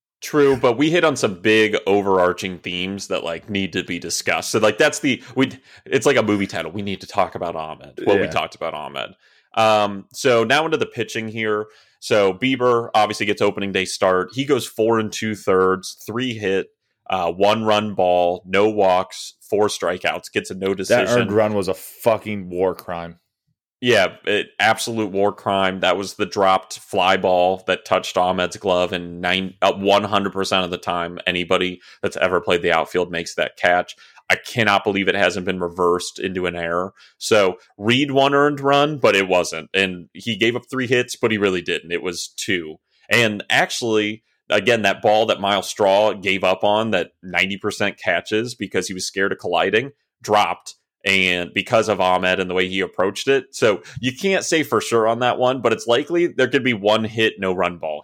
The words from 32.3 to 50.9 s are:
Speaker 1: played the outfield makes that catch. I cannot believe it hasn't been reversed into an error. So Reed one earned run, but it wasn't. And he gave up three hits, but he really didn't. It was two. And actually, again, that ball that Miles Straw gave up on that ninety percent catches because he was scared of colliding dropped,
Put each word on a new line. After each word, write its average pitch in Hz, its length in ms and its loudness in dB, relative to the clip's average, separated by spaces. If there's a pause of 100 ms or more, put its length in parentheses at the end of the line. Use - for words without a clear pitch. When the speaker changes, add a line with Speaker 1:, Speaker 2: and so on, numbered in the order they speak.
Speaker 1:
played 90 200 0
the 87 100 0
outfield 85 400 0
makes 85 240 -8
that - 220 -4
catch. 90 380 0 (320)
I 95 100 0
cannot 104 460 0
believe 98 240 0
it 90 60 2
hasn't 92 320 0
been 92 140 -4
reversed 87 580 0
into 92 300 -4
an 87 80 -4
error. 87 380 -4 (260)
So 95 380 2 (200)
Reed 123 320 0
one 135 240 4
earned 143 260 2
run, 143 380 2
but 110 180 4
it 98 120 2
wasn't. 82 440 -2
And 92 420 -2
he 107 220 -8
gave 113 200 0
up 120 120 -8
three 131 200 -4
hits, 123 280 0
but 120 140 0
he 110 80 0
really 92 240 2
didn't. 82 300 -6
It 85 100 -4
was 87 280 -8
two. 82 480 -6 (300)
And 107 440 2
actually, 110 720 -2 (260)
again, 107 320 2
that 95 220 0
ball 107 240 4
that 92 140 0
Miles 98 280 0
Straw 101 440 2
gave 95 300 -4
up 92 200 0
on 107 280 2
that - 200 -2 (100)
ninety 92 360 -6
percent 101 420 -6
catches 107 560 -6
because 92 320 -6
he 95 80 -10
was 92 100 -8
scared 98 280 -4
of - 40 -10
colliding 98 540 -2 (320)
dropped, 104 500 0 (320)